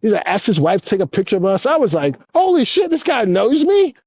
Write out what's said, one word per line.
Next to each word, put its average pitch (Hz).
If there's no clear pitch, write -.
he's 220
like, 202
asked 185
his 180
wife 170
to -
take 196
a 185
picture 190
of 180
us. 190
I 294
was 233
like, 143
Holy 349
shit, 359
this 330
guy 269
knows 208
me. 381